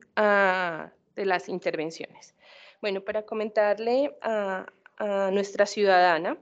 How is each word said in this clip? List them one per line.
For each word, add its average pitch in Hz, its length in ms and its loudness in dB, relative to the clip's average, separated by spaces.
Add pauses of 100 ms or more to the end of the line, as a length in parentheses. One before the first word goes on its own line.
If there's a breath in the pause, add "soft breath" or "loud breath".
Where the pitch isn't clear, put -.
(140)
a, 185 760 2 (240)
de 202 100 -4
las 180 240 -2
intervenciones. 165 840 -8 (460 soft breath)
Bueno, 196 200 -4
para 214 240 -6
comentarle 220 960 0
a, 196 440 -4 (320)
a 196 340 -2
nuestra 202 340 0
ciudadana, 185 760 4